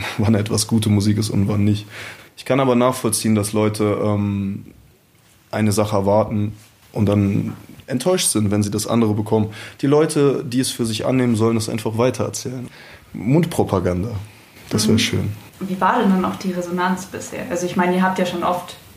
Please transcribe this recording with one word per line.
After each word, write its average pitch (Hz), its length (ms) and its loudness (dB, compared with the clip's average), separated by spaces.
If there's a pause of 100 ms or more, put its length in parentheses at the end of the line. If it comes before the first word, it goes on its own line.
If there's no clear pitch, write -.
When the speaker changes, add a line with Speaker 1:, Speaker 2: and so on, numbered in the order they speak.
Speaker 1:
<laughs> - 80 -8
wann 110 180 2
etwas 104 320 0
gute 110 220 0
Musik 104 280 2
ist 107 120 -2
und 101 200 0
wann 101 160 0
nicht. 104 200 0 (520)
Ich - 80 -18
kann 131 160 2
aber 127 140 4
nachvollziehen, 120 600 2
dass 104 180 0
Leute, 107 500 0
ähm, 101 640 -2 (840)
eine 107 220 0
Sache 104 240 2
erwarten 104 560 2 (400)
und 107 140 2
dann 101 460 2 (340)
enttäuscht 185 420 0
sind, 104 220 0
wenn 104 120 2
sie 101 80 -2
das 104 160 -4
andere 113 260 2
bekommen. 107 360 0 (320)
Die 143 60 0
Leute, 147 600 2
die 120 140 0
es 127 100 -2
für 120 140 -4
sich 110 200 -4
annehmen, 127 300 2
sollen 113 220 2
es 107 100 -2
einfach 113 300 -4
weitererzählen. 123 720 -2 (420)
Mundpropaganda, 101 1000 0 (580)
das 117 180 0
wär 113 60 4
Speaker 2:
Mhm. 104 60 4
Speaker 1:
schön. 98 320 -2 (280)
Speaker 2:
Wie 185 220 -6
war 220 180 2
denn 196 100 2
dann 185 140 2
auch 190 140 -4
die 185 160 -6
Resonanz 180 540 -2
bisher? - 420 -10
Also - 160 -4
ich - 100 -6
meine, 180 220 2
ihr 185 40 2
habt 185 160 0
ja 185 80 0
schon 175 200 -4
oft 180 320 -4 (200)